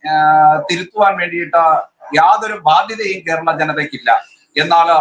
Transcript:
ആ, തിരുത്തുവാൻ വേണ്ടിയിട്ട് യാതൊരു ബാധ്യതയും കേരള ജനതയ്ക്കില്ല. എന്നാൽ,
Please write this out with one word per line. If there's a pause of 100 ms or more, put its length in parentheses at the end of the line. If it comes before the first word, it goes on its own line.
ആ, (580)
തിരുത്തുവാൻ
വേണ്ടിയിട്ട് (600)
യാതൊരു
ബാധ്യതയും
കേരള
ജനതയ്ക്കില്ല. (360)
എന്നാൽ,